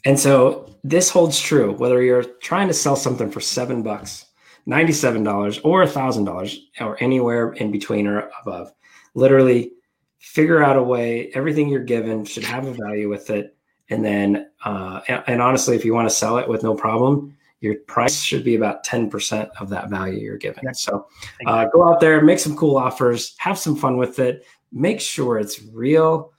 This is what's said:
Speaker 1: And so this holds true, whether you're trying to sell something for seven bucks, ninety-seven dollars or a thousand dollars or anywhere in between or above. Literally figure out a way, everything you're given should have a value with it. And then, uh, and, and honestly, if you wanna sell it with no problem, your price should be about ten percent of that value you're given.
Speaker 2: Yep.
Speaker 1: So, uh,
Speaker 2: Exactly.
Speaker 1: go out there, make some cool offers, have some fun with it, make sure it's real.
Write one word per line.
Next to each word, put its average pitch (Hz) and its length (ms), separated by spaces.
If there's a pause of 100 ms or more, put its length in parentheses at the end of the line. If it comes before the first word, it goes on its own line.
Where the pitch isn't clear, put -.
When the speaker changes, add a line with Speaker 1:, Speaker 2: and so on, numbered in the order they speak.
Speaker 1:
And 139 140
so 131 540 (120)
this 165 260
holds 165 300
true, 117 320
whether 123 300
you're 123 200
trying 185 460
to 165 60
sell 139 220
something 120 340
for 110 100
seven 123 420
bucks, - 440 (400)
ninety-seven 135 580
dollars 104 360
or 170 220
a - 60
thousand 127 360
dollars 92 340 (220)
or 107 220
anywhere 120 520
in 107 160
between 104 360
or 104 220 (140)
above. 90 300 (420)
Literally 131 580 (460)
figure 156 440
out 135 140
a 131 60
way, 120 520
everything 147 340
you're 135 140
given 113 420
should 104 200
have 131 220
a 131 60
value 104 360
with 104 220
it. 104 260 (340)
And 107 140
then, 101 440 (160)
uh, 95 440
and, 127 180
and 123 160
honestly, 131 320
if 110 100
you 113 100
wanna 113 160
sell 110 280
it 123 100
with 110 140
no 110 120
problem, 127 640 (240)
your 107 140 (120)
price 123 340
should 139 240
be 120 100
about 107 300
ten 117 260
percent 107 480
of 98 120
that 101 200
value 95 300
you're 107 160
given. 104 280
Speaker 2:
Yep. 127 120
Speaker 1:
So, - 300 (400)
uh, 113 180
Speaker 2:
Exactly. - 60 (100)
Speaker 1:
go 170 80
out 170 120
there, 156 220
make 175 160
some 151 180
cool 143 200
offers, 123 640
have 185 200
some 151 160
fun 131 220
with 127 240
it, 123 240 (280)
make 151 280
sure 123 380
it's 101 220 (120)
real. 156 680